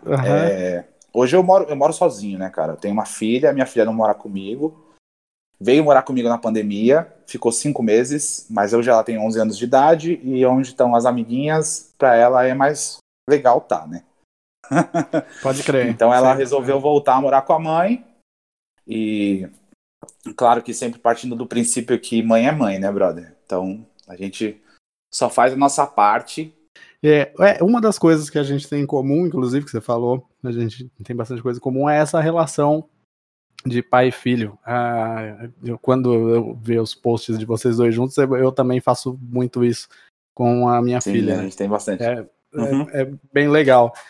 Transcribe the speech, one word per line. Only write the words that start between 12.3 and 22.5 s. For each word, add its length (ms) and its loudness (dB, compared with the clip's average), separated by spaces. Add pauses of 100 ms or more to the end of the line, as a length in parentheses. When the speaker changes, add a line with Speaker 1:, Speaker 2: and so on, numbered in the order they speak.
Speaker 2:
é 80 0
mais 460 -2 (320)
legal 300 4
tá, 260 -6
né? 160 -14 (640)
<laughs> 760 -4
Speaker 1:
Pode 200 -4
crer. 260 0
Speaker 2:
Então 240 2
ela 180 6
Speaker 1:
Sempre, 120 2
Speaker 2:
resolveu 340 0
Speaker 1:
né? 60 -4
Speaker 2:
voltar 320 2
a 60 2
morar 220 2
com 100 0
a 80 2
mãe, 440 -2 (840)
e 640 -2 (880)
claro 260 2
que 120 -10
sempre 240 -8
partindo 380 -2
do 100 -8
princípio 520 -2
que 240 -2
mãe 260 2
é 40 2